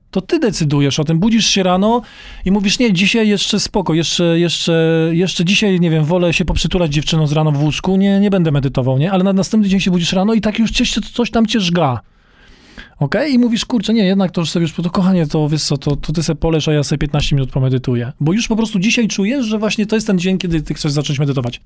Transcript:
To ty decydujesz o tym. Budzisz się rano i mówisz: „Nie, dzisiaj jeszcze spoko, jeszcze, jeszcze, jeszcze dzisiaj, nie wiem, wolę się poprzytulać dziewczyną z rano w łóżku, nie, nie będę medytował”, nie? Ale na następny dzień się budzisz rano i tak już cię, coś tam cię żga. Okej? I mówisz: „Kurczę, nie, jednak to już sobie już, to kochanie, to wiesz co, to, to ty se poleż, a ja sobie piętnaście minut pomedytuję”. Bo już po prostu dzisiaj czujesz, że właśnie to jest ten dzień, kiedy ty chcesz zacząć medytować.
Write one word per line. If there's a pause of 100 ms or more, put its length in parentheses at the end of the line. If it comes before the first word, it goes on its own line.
(120)
To
ty
decydujesz
o
tym.
Budzisz
się
rano (440)
i
mówisz:
„Nie,
dzisiaj
jeszcze
spoko,
jeszcze,
jeszcze, (380)
jeszcze
dzisiaj,
nie
wiem,
wolę
się
poprzytulać
dziewczyną
z
rano
w
łóżku,
nie,
nie
będę
medytował”,
nie?
Ale
na
następny
dzień
się
budzisz
rano
i
tak
już
cię, (280)
coś
tam
cię
żga. (1000)
Okej?
I
mówisz:
„Kurczę,
nie,
jednak
to
już
sobie
już,
to
kochanie,
to
wiesz
co,
to,
to
ty
se
poleż,
a
ja
sobie
piętnaście
minut
pomedytuję”.
Bo
już
po
prostu
dzisiaj
czujesz,
że
właśnie
to
jest
ten
dzień,
kiedy
ty
chcesz
zacząć
medytować.